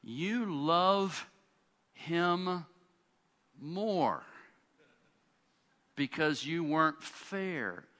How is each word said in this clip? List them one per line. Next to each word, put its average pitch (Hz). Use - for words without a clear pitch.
You 190
love 175
him 175
more 160
because 147
you 165
weren't 151
fair. 156